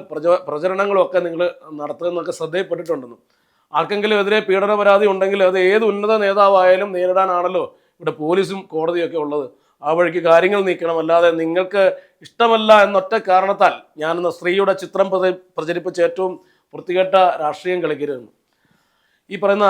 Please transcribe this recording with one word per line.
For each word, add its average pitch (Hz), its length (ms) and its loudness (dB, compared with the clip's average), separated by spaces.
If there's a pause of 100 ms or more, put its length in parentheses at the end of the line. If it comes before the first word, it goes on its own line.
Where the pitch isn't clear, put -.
പ്രച-, 165 380 0
പ്രചരണങ്ങളും 185 580 -2
ഒക്കെ 185 220 -2
നിങ്ങൾ 165 140 -6 (400)
നടത്തുന്നതൊക്കെ 165 560 -6
ശ്രദ്ധയിൽപ്പെട്ടിട്ടുണ്ടെന്നും, 165 840 -8 (580)
ആർക്കെങ്കിലും 208 440 0
എതിരെ 208 260 0
പീഡന 196 320 2
പരാതി 202 320 4
ഉണ്ടെങ്കിൽ 196 380 0
അത് 190 80 0 (140)
ഏത് 220 200 2
ഉന്നത 208 220 -2 (120)
നേതാവായാലും 196 680 4
നേരിടാനാണല്ലോ 180 680 0 (360)
ഇവിടെ 156 220 -6
പോലീസും 180 380 -2 (140)
കോടതിയൊക്കെ 165 500 -4
ഉള്ളത്. 147 220 -4 (400)
ആ 151 120 -2
വഴിക്ക് 170 320 0
കാര്യങ്ങൾ 185 380 4
നീക്കണം. 165 340 -4
അല്ലാതെ 170 280 4 (120)
നിങ്ങൾക്ക് 185 420 0 (420)
ഇഷ്ടമല്ല 220 460 2 (140)
എന്നൊറ്റ 196 280 -2 (160)
കാരണത്താൽ 190 440 2 (280)
ഞാനെന്ന 170 340 -2
സ്ത്രീയുടെ 190 380 0 (100)
ചിത്രം 190 300 -2
പ്രച-, 185 280 0 (140)
പ്രചരിപ്പിച്ച് 175 520 -4
ഏറ്റവും 185 260 -4 (400)
വൃത്തികെട്ട 185 420 -2 (280)
രാഷ്ട്രീയം 180 400 -4
കളിക്കരുതെന്ന്. 139 480 -6 (1000)
ഈ 196 100 -8
പറയുന്ന 202 280 2